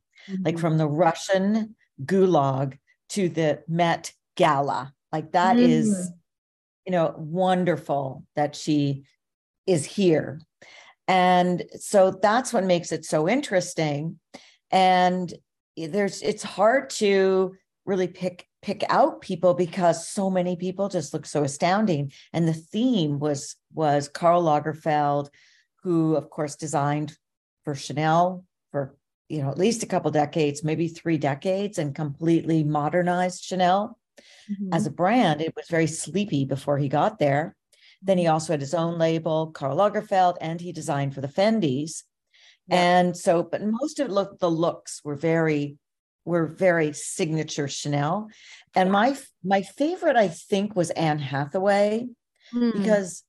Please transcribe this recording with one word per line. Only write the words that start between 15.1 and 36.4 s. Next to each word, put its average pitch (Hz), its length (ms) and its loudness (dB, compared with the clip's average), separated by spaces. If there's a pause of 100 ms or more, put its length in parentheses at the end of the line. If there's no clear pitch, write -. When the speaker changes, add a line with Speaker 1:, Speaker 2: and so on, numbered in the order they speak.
Speaker 1:
there's, 185 460 -4
it's 208 180 -4
hard 226 480 0 (120)
to 190 540 2 (300)
really 185 220 -2
pick, 180 400 -10 (140)
pick - 260 -6
out 254 320 2
people 180 340 2
because 175 540 0
so 190 220 -2
many 180 260 0
people 185 320 -6
just 185 260 -6
look 151 120 -8
so 147 180 -2
astounding. 170 680 0 (180)
And 165 160 0
the 160 60 2
theme 165 680 0
was, 147 380 -4 (160)
was 147 340 0
Karl 175 340 2
Lagerfeld, 147 840 0 (540)
who, 165 340 2
of 143 140 -4
course, 151 260 -6
designed 151 600 -2 (480)
for 147 100 -4
Chanel 160 720 0 (260)
for, 143 240 -6 (320)
you 156 140 -6
know, 139 80 -2
at - 80 -6
least 226 260 0
a - 20 -4
couple 165 260 -2
decades, 147 520 0
maybe 160 240 -2
three 165 300 -4
decades, 185 600 -2
and 147 160 -4
completely 160 720 0
modernized 175 800 0
Chanel 190 560 0 (500)
Speaker 2:
Mm-hmm. 196 240 -6
Speaker 1:
as 151 120 0
a 147 60 -4
brand. 175 500 2
It 160 140 -4
was 151 120 -12
very 165 200 2
sleepy 156 580 -4